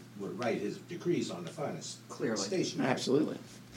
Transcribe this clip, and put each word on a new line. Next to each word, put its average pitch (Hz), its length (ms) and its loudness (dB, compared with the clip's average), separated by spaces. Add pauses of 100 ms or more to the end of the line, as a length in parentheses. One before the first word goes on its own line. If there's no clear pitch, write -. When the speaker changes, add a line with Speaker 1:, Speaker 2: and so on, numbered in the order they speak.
(200)
Speaker 1:
would 95 200 -4
write - 220 2
his 101 160 -2
decrees 165 540 0
on 180 120 -6
the 165 80 -8
finest - 460 -6 (120)
Speaker 2:
Clearly. - 280 0
Speaker 1:
stationery. 190 520 2
Speaker 3:
Absolutely. - 480 4 (400)